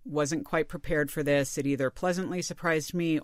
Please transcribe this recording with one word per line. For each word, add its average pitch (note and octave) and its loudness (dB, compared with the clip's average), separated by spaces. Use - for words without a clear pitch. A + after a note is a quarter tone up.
wasn't D3+ 0
quite D#3+ 0
prepared D3+ 0
for D#3 -2
this, C#3+ 2
it C#3+ 0
either C3+ 2
pleasantly F3+ -2
surprised E3 -2
me E3 2